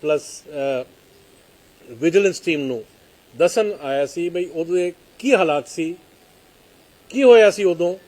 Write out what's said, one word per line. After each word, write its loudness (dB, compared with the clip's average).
ਪਲੱਸ, -6
ਅ, -6
ਵਿਜੀਲੈਂਸ 0
ਟੀਮ -4
ਨੂੰ -6
ਦੱਸਣ 0
ਆਇਆ -4
ਸੀ -6
ਬਈ -6
ਉਹਦੇ -4
ਕੀ 0
ਹਾਲਾਤ 0
ਸੀ, -8
ਕੀ -2
ਹੋਇਆ 8
ਸੀ -6
ਉਦੋਂ 0